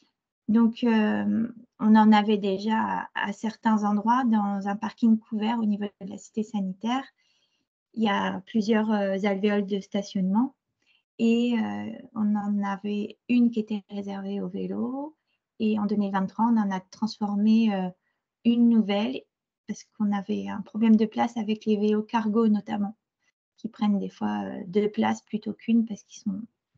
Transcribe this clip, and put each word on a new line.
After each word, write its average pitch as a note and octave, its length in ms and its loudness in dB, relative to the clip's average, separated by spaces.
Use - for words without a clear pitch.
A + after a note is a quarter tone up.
Donc, A3+ 380 2
euh, G#3+ 640 2
on G#3+ 160 8
en G#3+ 160 8
avait G#3 260 4
déjà G3+ 420 -2
à, F#3+ 340 -4
à G3+ 180 -4
certains A3 500 0
endroits, G#3 400 0
dans G3+ 460 0
un G3+ 80 -4
parking A3 420 2
couvert A3 400 -4
au A3+ 60 -2
niveau G#3 220 -2
de G3 80 -12
la G#3 100 -14
cité - 260 -8
sanitaire. G#3+ 600 -4
Il A3 100 0
y G#3 40 2
a F#3+ 380 -2
plusieurs, G#3+ 460 0
euh, G3 320 0
alvéoles G3+ 420 0
de G3 140 -2
stationnement. G3+ 760 -2
Et, A#3 400 2
euh, G#3 320 -4
on G#3 220 0
en G3+ 260 -2
avait G3+ 560 -6
une A#3+ 220 4
qui A#3 80 -2
était G#3+ 320 -4
réservée G3 500 -8
aux F#3 80 -6
vélos, G#3+ 680 -8
et G#3+ 180 0
en G#3 80 -2
deux G#3 100 -2
mille G3 160 -2
vingt-trois, G3 340 -2
on A#3 100 2
en G3+ 140 0
a F#3 100 -4
transformé, G#3+ 920 0
euh, F#3 160 -2
une A#3 240 4
nouvelle G#3+ 540 0
parce - 180 -12
qu'on G#3 280 -4
avait G3 360 -6
un G3+ 140 -8
problème A3 340 4
de A3 100 2
place - 300 -4
avec G#3+ 280 -4
les G#3+ 120 2
vélos G#3+ 260 0
cargo A3 460 0
notamment, G#3 480 -2
qui - 120 -12
prennent G#3 300 0
des F#3+ 120 -6
fois, G#3 340 -6
euh, G3 220 -10
deux G3+ 240 0
places A3 320 -2
plutôt G#3 300 -8
qu'une A3+ 340 0
parce G3+ 160 -12
qu'ils - 200 -20
sont G3 200 -6